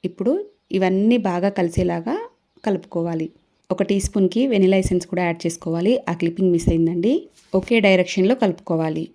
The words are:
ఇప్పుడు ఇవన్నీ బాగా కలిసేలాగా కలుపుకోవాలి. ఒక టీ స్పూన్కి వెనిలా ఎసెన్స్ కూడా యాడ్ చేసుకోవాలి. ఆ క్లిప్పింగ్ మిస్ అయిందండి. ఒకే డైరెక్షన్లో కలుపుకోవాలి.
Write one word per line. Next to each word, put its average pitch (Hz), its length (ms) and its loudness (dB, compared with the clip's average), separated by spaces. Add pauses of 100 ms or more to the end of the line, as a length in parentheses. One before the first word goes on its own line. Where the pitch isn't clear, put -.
ఇప్పుడు 185 280 -2 (460)
ఇవన్నీ 190 400 2 (100)
బాగా 180 220 0 (100)
కలిసేలాగా 175 560 -2 (480)
కలుపుకోవాలి. 170 640 -4 (420)
ఒక 190 200 -2
టీ 196 160 2
స్పూన్కి 190 360 2 (120)
వెనిలా 190 280 4
ఎసెన్స్ 180 300 -2
కూడా 180 160 -2
యాడ్ 170 180 -2
చేసుకోవాలి. 170 480 -2 (160)
ఆ 170 120 -4
క్లిప్పింగ్ 175 340 0
మిస్ 165 160 0
అయిందండి. 170 420 0 (460)
ఒకే 233 260 0
డైరెక్షన్లో 190 560 4
కలుపుకోవాలి. 160 720 -2